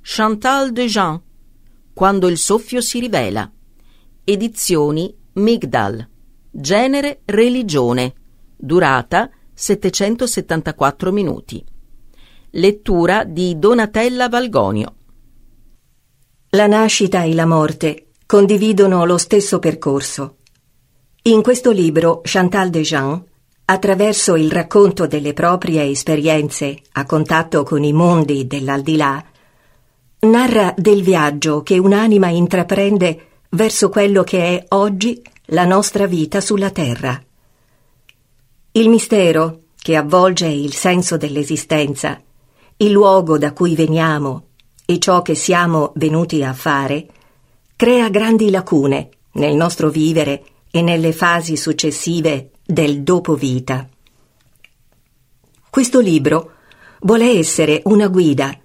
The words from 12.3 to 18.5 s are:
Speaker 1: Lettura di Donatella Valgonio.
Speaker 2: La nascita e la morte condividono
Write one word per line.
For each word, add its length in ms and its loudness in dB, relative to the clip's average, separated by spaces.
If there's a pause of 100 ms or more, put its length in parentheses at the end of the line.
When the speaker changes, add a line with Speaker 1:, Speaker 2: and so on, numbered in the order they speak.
Speaker 1:
Lettura 760 0
di 340 -6
Donatella 680 0
Valgonio. 680 -4 (1600)
Speaker 2:
La 160 2
nascita 560 2
e 100 0
la 120 0
morte 680 -2 (140)
condividono 800 4